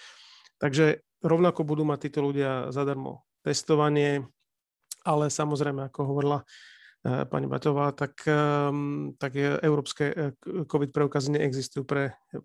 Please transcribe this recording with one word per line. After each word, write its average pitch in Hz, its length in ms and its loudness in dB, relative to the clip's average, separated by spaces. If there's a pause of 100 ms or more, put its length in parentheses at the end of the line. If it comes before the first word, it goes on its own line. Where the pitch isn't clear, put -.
(640)
Takže 147 400 4 (200)
rovnako 165 440 4
budú 151 180 0
mať 147 140 0 (100)
títo 143 140 -2
ľudia 135 480 -2
zadarmo 135 560 -4 (160)
testovanie, 147 800 2 (800)
ale 151 240 2
samozrejme, 143 600 -2
ako - 140 -8
hovorila, 143 340 0 (680)
pani 139 400 -2
Baťová, 139 480 0
tak, - 320 -8 (960)
tak 135 160 -4
je 143 240 0
európske, 143 720 0 (320)
covid 143 240 0
preukazy 143 480 0
neexistujú 135 480 -2
pre, 139 320 -2 (280)